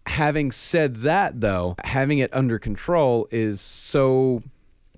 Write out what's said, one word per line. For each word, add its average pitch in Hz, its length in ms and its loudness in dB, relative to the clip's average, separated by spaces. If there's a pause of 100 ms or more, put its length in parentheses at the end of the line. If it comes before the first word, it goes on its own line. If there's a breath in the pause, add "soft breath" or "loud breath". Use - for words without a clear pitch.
Having 147 460 0
said 147 500 0
that, 156 400 0
though, 90 420 0
having 139 340 0
it 131 160 0
under 123 240 0
control 123 720 0
is 110 300 -2
so 131 800 2 (560)